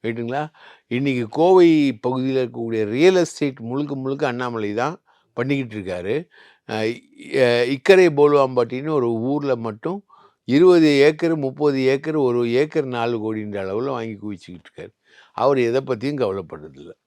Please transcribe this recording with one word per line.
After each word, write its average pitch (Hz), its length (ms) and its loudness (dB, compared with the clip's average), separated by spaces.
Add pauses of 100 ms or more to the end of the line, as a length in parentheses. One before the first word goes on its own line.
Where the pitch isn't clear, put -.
ரைட்டுங்களா? 117 420 -6 (480)
இன்னைக்கு 127 380 -2
கோவை 175 400 6 (300)
பகுதியில 131 420 -2
இருக்கக்கூடிய 117 440 -4
ரியல் 151 300 4
எஸ்டேட் 151 440 -2
முழுக்க 139 360 -6
முழுக்க 135 320 -6
அண்ணாமலை 120 460 -4
தான் 123 220 -2 (420)
பண்ணிக்கிட்டு 127 380 -4
இருக்காரு. 92 400 -6 (540)
அஹ், 110 180 -4
இ-, 117 140 -6 (360)
அஹ், 120 320 2
இக்கரை 180 420 4
போலுவாம்பட்டின்னு 139 800 2
ஒரு 127 180 0 (140)
ஊர்ல 139 320 -2
மட்டும் 117 440 -8 (480)
இருபது 160 420 6 (100)
ஏக்கர், 160 360 2
முப்பது 139 500 -2
ஏக்கர், 143 320 0
ஒரு 123 240 0 (100)
ஏக்கர் 147 360 0
நாலு 120 320 -4
கோடின்ற 107 400 -6
அளவுல 104 320 -6
வாங்கி 113 240 -8
குவிச்சுக்கிட்டு 98 520 -16
இருக்காரு. - 260 -20 (440)
அவர் 131 240 2
எதை 120 200 0
பத்தியும் 131 400 -6
கவலைப்படுறதில்ல. 78 720 -8 (140)